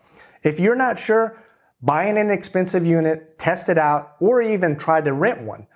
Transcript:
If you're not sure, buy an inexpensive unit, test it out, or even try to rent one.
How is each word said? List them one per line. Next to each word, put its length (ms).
If 180
you're 160
not 220
sure, 440
buy 240
an 140
inexpensive 680
unit, 540
test 320
it 80
out, 420
or 220
even 340
try 240
to 140
rent 260
one. 360